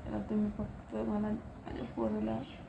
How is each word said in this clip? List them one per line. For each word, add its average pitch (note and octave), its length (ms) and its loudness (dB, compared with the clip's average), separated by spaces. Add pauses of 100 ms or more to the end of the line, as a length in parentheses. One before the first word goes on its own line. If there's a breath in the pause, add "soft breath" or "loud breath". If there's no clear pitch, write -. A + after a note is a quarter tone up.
त्याला G#3+ 140 0
तुम्ही G#3 400 4
फक्त - 360 -4
मला, G#3+ 340 2
माझ्या - 560 -4
पोराला A2 540 2 (300)